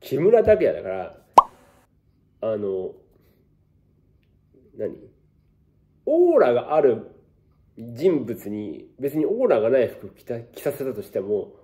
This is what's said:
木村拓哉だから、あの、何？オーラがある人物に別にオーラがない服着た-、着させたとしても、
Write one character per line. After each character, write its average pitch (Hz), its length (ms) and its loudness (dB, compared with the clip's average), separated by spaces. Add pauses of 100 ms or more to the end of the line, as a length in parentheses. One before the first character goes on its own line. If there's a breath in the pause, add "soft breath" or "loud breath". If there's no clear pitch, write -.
木 - 180 -6
村 214 260 4
拓 190 200 4
哉 92 100 2
だ 82 80 -10
か 101 60 -10
ら、 92 280 -8 (1200 soft breath)
あ 110 160 -4
の、 95 360 -6 (1800)
何？ 104 200 -8 (1120)
オ 339 300 4
ー - 20 4
ラ 135 140 4
が 123 220 -2
あ 156 60 2
る 117 260 2 (720)
人 120 460 0
物 107 260 -10
に 104 380 -10 (120)
別 139 160 -6
に 156 100 0
オ - 40 -2
ー 240 160 0
ラ 135 140 4
が 110 100 2
な 131 100 4
い 110 80 2
服 - 260 -16
着 - 100 -20
た-、 117 160 -10
着 - 220 -18
さ 143 100 -2
せ 139 120 -8
た 131 80 -6
と 107 100 -10
し - 80 -18
て 107 100 -4
も、 101 440 -4